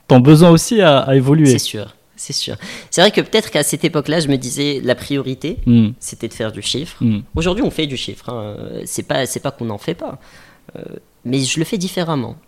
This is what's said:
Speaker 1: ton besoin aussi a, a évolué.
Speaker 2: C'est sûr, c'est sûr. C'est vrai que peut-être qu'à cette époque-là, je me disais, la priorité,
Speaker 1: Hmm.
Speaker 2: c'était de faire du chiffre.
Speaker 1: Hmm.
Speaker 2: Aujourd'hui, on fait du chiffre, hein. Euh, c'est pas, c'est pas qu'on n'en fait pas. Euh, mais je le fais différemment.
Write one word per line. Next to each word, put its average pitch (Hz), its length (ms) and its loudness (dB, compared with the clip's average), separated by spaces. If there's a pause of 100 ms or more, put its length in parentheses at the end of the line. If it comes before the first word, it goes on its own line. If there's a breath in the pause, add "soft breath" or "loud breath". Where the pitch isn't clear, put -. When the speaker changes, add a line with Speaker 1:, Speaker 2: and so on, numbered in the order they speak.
Speaker 1:
ton 127 140 8
besoin 156 300 8
aussi 202 320 4
a, 147 160 6
a 135 180 0
évolué. 143 300 4
Speaker 2:
C'est 120 120 6
sûr, - 360 -10 (200)
c'est - 200 -12
sûr. - 220 -8 (340 loud breath)
C'est 165 100 0
vrai 202 100 6
que 160 120 0
peut-être - 280 -2
qu'à 151 120 0
cette 147 220 -4
époque-là, 151 360 0
je 143 80 -2
me 139 80 2
disais, 139 480 -4
la 120 100 2
priorité, 139 680 -6
Speaker 1:
Hmm. 117 340 4
Speaker 2:
c'était - 300 -12
de - 60 -20
faire 110 180 -6
du 101 80 -14
chiffre. 127 420 -8
Speaker 1:
Hmm. 110 180 0 (160)
Speaker 2:
Aujourd'hui, 185 280 -2
on 170 60 -2
fait 156 160 -4
du 135 100 -8
chiffre, - 320 -12
hein. 107 300 -10
Euh, - 260 -12
c'est - 200 -10
pas, 139 200 -2
c'est - 160 -6
pas 139 100 -6
qu'on - 160 -10
n'en 104 120 -8
fait - 160 -8
pas. 285 240 -12 (580 soft breath)
Euh, - 60 -14 (420)
mais 127 160 -2
je 131 180 -4
le 160 60 0
fais 214 140 -6
différemment. 160 580 -6 (120)